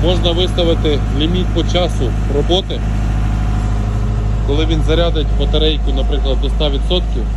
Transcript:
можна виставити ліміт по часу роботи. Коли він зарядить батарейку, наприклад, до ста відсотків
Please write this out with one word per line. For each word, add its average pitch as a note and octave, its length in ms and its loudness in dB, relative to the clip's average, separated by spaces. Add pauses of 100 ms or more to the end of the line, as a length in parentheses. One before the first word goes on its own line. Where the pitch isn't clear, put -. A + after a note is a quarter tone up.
можна F3 280 2
виставити E3 680 2 (180)
ліміт E3+ 300 0
по E3 160 0
часу D#3 480 0 (220)
роботи. D#3 480 0 (1700)
Коли D3 180 0
він D#3 180 2
зарядить D#3 440 2 (120)
батарейку, D3+ 540 0
наприклад, C3+ 480 0
до C#3 60 0
ста D3+ 220 0
відсотків F3+ 560 -2 (120)